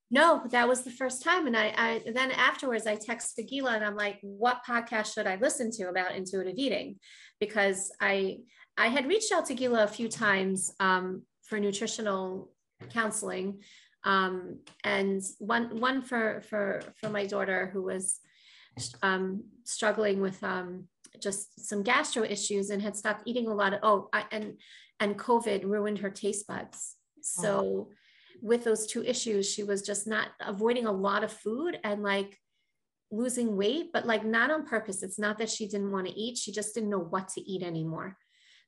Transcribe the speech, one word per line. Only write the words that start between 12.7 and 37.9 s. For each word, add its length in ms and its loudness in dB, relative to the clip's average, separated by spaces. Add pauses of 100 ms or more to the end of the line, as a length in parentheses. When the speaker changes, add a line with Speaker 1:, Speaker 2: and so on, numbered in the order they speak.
Speaker 1:
counseling, 720 -2 (420)
um, 560 2 (240)
and 360 2 (200)
one, 400 -2
one 220 2
for, 460 0
for, 340 -2 (180)
for 80 -4
my 180 -2
daughter 460 0
who 100 -4
was, 380 -4 (840)
um, 420 0 (200)
struggling 560 2
with, 240 -2
um, 400 -4 (360)
just 460 -6
some 160 -2
gastro 400 2
issues 480 0
and 100 0
had 160 -2
stopped 300 -2
eating 220 0
a 60 0
lot 200 2
of, 80 -4
oh, 300 4
I, 180 0
and, 280 -8 (420)
and 180 0
covid 460 2
ruined 340 0
her 120 -2
taste 360 -2
buds. 480 -10 (240)
Speaker 2:
Oh. 40 -20
Speaker 1:
So 680 0 (500)
with 240 2
those 220 2
two 160 -4
issues, 480 0
she 140 -4
was 180 0
just 240 -4
not 220 -2 (120)
avoiding 460 0
a 60 2
lot 320 2
of 80 -4
food 500 -4
and, 200 -2
like, 360 0 (720)
losing 460 0
weight, 360 2
but, 140 0
like, 180 2
not 260 2
on 160 0
purpose. 360 -2
It's 160 -8
not 200 0
that 120 -2
she 160 -4
didn't 240 -2
wanna 240 -2
eat. 240 -4
She 140 -6
just 220 -4
didn't 160 -2
know 100 2
what 300 -4
to 100 -8
eat 220 -6
anymore. 540 -4 (520)